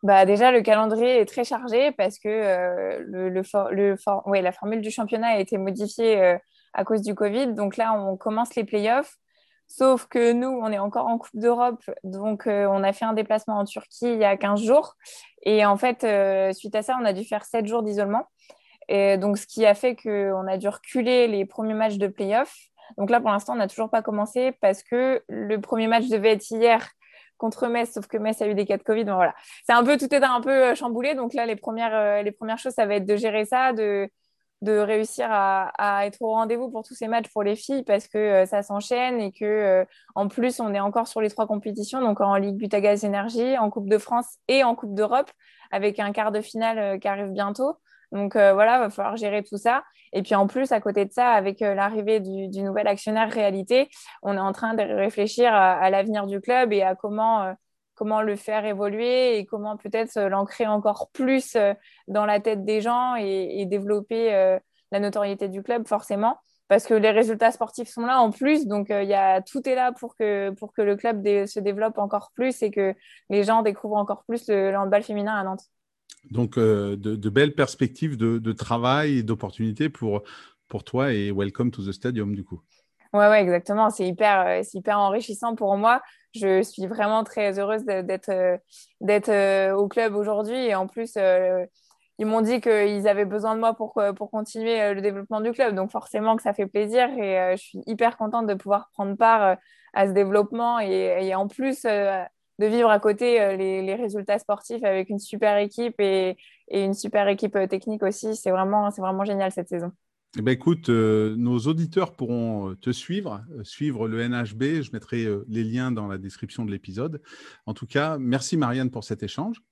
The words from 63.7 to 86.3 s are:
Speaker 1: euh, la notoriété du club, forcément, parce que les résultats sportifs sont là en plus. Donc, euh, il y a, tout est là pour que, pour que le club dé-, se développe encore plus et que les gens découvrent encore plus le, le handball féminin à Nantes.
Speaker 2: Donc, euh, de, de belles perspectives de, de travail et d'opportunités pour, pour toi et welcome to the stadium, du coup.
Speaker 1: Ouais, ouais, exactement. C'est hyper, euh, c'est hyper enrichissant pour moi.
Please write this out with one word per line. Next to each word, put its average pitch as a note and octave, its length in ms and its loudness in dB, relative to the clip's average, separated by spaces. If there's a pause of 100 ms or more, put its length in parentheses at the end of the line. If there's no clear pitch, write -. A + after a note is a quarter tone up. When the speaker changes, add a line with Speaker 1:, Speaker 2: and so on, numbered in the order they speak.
Speaker 1:
euh, F#3+ 240 4 (360)
la G3+ 80 0
notoriété G3+ 480 -2
du G3 160 -8
club, A#3 240 -2
forcément, G#3+ 500 -2 (300)
parce A3+ 180 4
que A#3 80 4
les A3 160 6
résultats A3+ 400 4
sportifs A3+ 380 -8
sont A#3 180 -8
là B3+ 140 2
en A3+ 100 4
plus. C#4+ 380 2
Donc, G#3 240 -2
euh, G3+ 100 0
il G3 60 -4
y G3+ 60 2
a, F#3+ 280 4
tout C4 260 -8
est B3+ 60 2
là B3+ 160 2
pour B3 240 -14
que, G3+ 360 -2
pour G3+ 220 -14
que - 80 -4
le G3+ 140 4
club G#3 280 -2
dé-, G3+ 260 2
se - 100 -8
développe G#3 400 -2
encore G3+ 380 -4
plus B3+ 260 -2
et G#3+ 80 0
que F#3+ 240 0 (360)
les G3+ 120 2
gens A3 200 4
découvrent G#3 340 -2
encore G#3 320 -4
plus A#3 200 -6
le, G3 220 2
le G3 80 -2
handball G3 240 2
féminin G#3 320 -4
à G3+ 80 -4
Nantes. F#3+ 220 -8 (680)
Speaker 2:
Donc, A#2 260 -2
euh, G2+ 380 2
de, G#2 180 -4
de G#2 160 -4
belles C#3+ 240 4
perspectives C3+ 600 -2
de, A2+ 220 0
de A2+ 140 -4
travail B2+ 680 0
et A#2 40 -2
d'opportunités A2 640 -4
pour, G#2 360 -4 (420)
pour G#2+ 160 -10
toi C3 300 -2
et G2+ 180 -2
welcome G2+ 400 -2
to G2 160 -10
the G2 60 -6
stadium, G#2+ 420 -4
du G2 80 -8
coup. F2 180 -14 (520)
Speaker 1:
Ouais, G#3 160 6
ouais, G#3+ 120 6
exactement. G3+ 500 2
C'est F#3 180 -4
hyper, G3 320 2
euh, F3+ 240 2
c'est G3 140 -12
hyper G#3 200 -2
enrichissant A3 560 -2
pour G3+ 220 0
moi. A#3 260 4 (320)